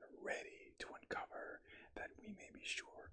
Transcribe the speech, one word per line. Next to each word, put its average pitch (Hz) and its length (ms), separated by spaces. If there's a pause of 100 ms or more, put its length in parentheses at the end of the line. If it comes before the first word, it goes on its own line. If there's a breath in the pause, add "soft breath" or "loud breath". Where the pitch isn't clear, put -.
(220)
ready - 580
to - 80 (140)
uncover, - 600 (340 loud breath)
that - 140 (100)
we - 100
may 202 240
be - 120
sure - 480